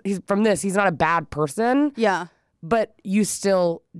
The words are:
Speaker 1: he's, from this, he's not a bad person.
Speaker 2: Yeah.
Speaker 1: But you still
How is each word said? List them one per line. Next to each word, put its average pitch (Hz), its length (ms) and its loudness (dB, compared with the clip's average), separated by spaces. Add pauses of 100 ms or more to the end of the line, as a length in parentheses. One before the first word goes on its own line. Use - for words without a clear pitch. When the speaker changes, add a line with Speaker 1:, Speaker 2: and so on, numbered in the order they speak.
Speaker 1:
he's, 196 200 -4
from 202 180 0
this, 208 180 2
he's 190 140 -2
not 202 120 4
a 175 60 2
bad 165 380 0
person. 240 680 0
Speaker 2:
Yeah. 185 300 0 (360)
Speaker 1:
But 220 400 -2
you 196 220 0
still 180 580 0 (160)